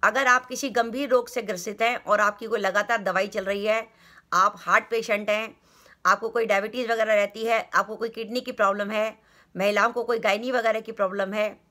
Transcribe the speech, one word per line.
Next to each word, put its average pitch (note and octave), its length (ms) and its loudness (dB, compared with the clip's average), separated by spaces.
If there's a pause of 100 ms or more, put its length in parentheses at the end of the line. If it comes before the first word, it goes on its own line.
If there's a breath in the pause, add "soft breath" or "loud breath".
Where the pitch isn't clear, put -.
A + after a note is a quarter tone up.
अगर B3+ 240 2
आप B3+ 180 4
किसी C4 260 -6
गंभीर A#3 380 -2
रोग A#3+ 200 2
से - 120 -6
ग्रसित G3+ 400 -6
हैं A#3+ 160 2
और G#3 240 2
आपकी G#3 260 0
कोई A3 120 -2
लगातार G3+ 400 0
दवाई F#3+ 300 0
चल G3 160 -6
रही G3+ 200 -4
है, A3 220 0 (460 soft breath)
आप F#3+ 240 4
हार्ट G3 320 2
पेशेंट A3 400 -2
हैं, G#3+ 260 -2 (500 soft breath)
आपको G3+ 240 2
कोई A3+ 160 0
डायबिटीज़ A3 460 0
वगैरह A3 220 2
रहती G#3 320 0
है, A3+ 260 0
आपको G3+ 240 0
कोई A3+ 140 -6
किडनी A3+ 320 -6
की B3+ 120 -10
प्रॉब्लम G3+ 380 0
है, G#3+ 260 -2 (380 soft breath)
महिलाओं G#3 360 2
को A#3+ 120 -4
कोई A3+ 160 0
गायनी A3 320 0
वगैरह A3 300 0
की A3 120 -14
प्रॉब्लम G3 400 -2
है G#3+ 260 -4 (120)